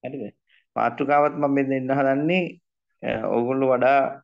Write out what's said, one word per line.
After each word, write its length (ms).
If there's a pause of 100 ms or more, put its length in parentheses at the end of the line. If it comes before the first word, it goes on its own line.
හරිද? 180 (540)
මාතෘකාවත් 580
මම 200
මේ 160
දෙන්න 200
හදන්නේ, 520 (600)
අ, 60 (180)
ඔයගොල්ලෝ 440
වඩා 300 (240)